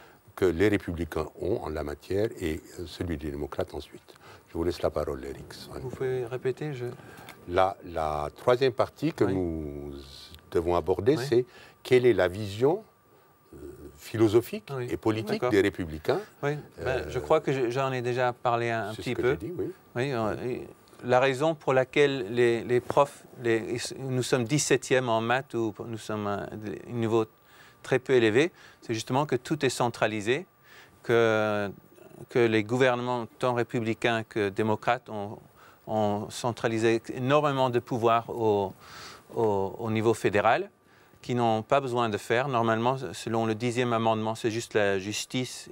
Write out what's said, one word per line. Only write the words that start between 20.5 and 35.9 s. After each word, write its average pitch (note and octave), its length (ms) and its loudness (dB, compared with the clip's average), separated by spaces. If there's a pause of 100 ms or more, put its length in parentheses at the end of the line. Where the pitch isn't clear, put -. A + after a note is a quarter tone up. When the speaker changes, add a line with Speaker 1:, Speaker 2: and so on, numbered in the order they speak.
Speaker 2:
la B2 160 4
raison C3+ 340 2
pour D3+ 180 -2
laquelle C3 600 2
les, A#2 300 4
les A#2+ 180 2
profs, - 440 0 (180)
les, A2+ 360 0 (200)
nous B2+ 240 -2
sommes B2 220 2
dix-septième B2+ 640 2
en A2+ 120 2
maths, A#2+ 340 -2
ou A2+ 200 -2 (120)
nous A2+ 120 -8
sommes G#2+ 280 -6
à G2+ 200 -4 (420)
un - 40 -10
niveau A2+ 320 2 (580)
très C3+ 160 0
peu C#3 140 -2
élevé, B2 400 6 (300)
c'est A#2 120 -4
justement B2+ 320 0
que C#3+ 80 -2
tout D3 320 -2
est B2 40 4
centralisé, A#2 760 0 (560)
que, A2 680 2 (600)
que - 100 0
les A2 240 4
gouvernements, B2 640 0 (140)
tant B2+ 140 0
républicains A#2 680 -2
que G#2 280 -2
démocrates, A2 580 -2
ont, G#2+ 300 -8 (500)
ont G#2+ 420 0